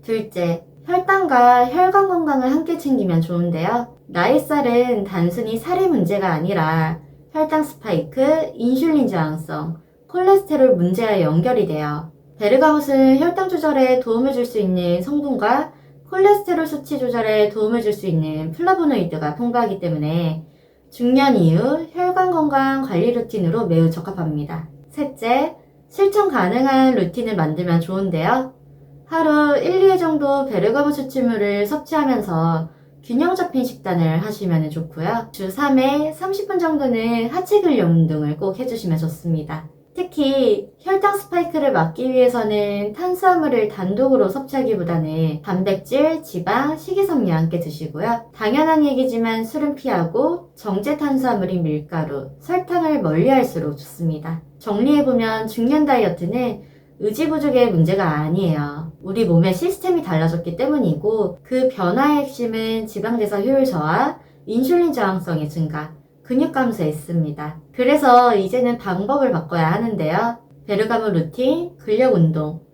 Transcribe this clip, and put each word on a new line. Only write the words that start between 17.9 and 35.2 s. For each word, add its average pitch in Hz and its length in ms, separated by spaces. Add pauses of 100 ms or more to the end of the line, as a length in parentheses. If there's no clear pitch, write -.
수 196 140
있는 160 460
플라보노이드가 214 840
풍부하기 233 440
때문에 160 680 (440)
중년 254 460
이후 220 560
혈관 370 400
건강 269 520
관리 226 280
루틴으로 190 540
매우 165 240
적합합니다. 160 800 (200)
셋째, 285 680 (340)
실천 392 400
가능한 262 680
루틴을 208 400
만들면 165 460
좋은데요. 190 720 (520)
하루 302 520
일, 370 260
이 381 80
회 370 60
정도 285 480
베르가못 262 480
추출물을 226 720
섭취하면서 208 1040 (340)
균형 320 320
잡힌 349 300
식단을 170 540
하시면 175 500
좋고요. 165 640